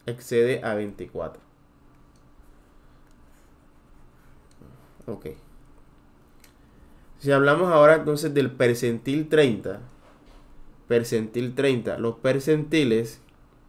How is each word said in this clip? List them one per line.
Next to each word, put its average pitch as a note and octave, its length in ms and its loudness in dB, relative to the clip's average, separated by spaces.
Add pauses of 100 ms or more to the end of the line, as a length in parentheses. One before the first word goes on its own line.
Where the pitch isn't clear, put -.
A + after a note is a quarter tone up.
Excede A#2+ 600 -2
a A2 100 -4
veinticuatro. G2 680 -10 (3750)
Ok. G2+ 220 -12 (1900)
Si C#3 120 -2
hablamos D3+ 400 2
ahora D3+ 240 8
entonces D3+ 380 -2
del C3+ 180 0
percentil B2+ 800 -2
treinta, A2+ 500 2 (1080)
percentil A#2+ 680 -2
treinta, B2 420 -2
los A2+ 180 -4
percentiles C#3 1040 0 (480)